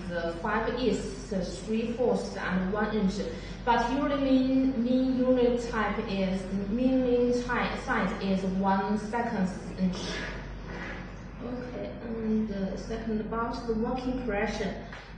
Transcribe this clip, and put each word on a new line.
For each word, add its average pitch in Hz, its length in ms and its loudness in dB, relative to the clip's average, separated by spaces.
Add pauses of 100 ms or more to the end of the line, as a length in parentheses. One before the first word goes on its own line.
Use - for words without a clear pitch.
(140)
uh, 170 200 -2
five 226 440 0
east, - 560 -2
uh, 190 60 0
three 226 540 -2
fourths 220 420 0
and 185 380 0
one 208 200 0
inch. 196 200 2 (520)
But 240 280 4
usually 285 260 2 (100)
mean, 262 540 4
mean 254 340 4
unit 247 540 4
type 208 260 0 (120)
is, 190 320 0 (280)
mean, 254 360 4
mean 247 260 4
ti-, 233 540 0
size 220 260 0 (100)
is 190 220 2 (160)
one 202 400 2
second 226 480 0 (320)
inch. 185 160 2 (1500)
Okay, 247 440 -6 (180)
and, 214 440 0
uh, 196 240 -4
second 226 460 -4
about 233 460 -4
the 226 80 0
working 254 520 0
pressure. 208 480 -2 (420)